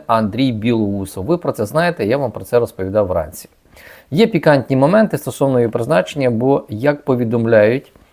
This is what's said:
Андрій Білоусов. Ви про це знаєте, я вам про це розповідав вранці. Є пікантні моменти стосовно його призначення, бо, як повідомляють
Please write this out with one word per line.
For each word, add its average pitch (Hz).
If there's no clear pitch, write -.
Андрій 113
Білоусов. 101
Ви 165
про 165
це 110
знаєте, 160
я 117
вам 135
про 98
це 120
розповідав 101
вранці. 85
Є 202
пікантні 147
моменти 165
стосовно 135
його 117
призначення, 131
бо, 120
як 143
повідомляють 117